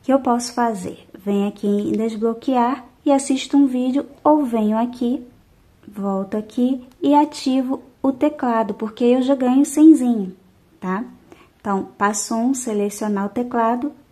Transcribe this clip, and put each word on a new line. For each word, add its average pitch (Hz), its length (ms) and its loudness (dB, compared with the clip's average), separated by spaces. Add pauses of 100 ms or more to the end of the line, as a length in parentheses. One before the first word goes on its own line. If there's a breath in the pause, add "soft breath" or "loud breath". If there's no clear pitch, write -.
O - 40 -20
que 262 80 0
eu 269 80 4
posso 240 340 -4
fazer? 208 520 -4 (120)
Venho 202 300 -2
aqui 202 180 -8
em 208 260 0
desbloquear 226 920 -2 (180)
e 294 80 2
assisto 269 440 0
um 285 100 6
vídeo, 254 400 -2 (180)
ou 302 200 4
venho 220 340 -2
aqui, 240 440 -4 (640)
volto 196 500 -6
aqui 247 460 -2 (200)
e 285 120 4
ativo 269 680 0 (200)
o 269 80 0
teclado, 247 600 -2
porque 214 320 -6
eu 247 160 4
já 262 140 2
ganho 262 320 2
senzinho, 247 680 6 (460)
tá? 190 240 -6 (560 loud breath)
Então, 196 280 -2 (100)
passo 208 360 -2
um, 240 200 0
selecionar 208 720 -4
o 202 40 -6
teclado 247 640 -2 (180)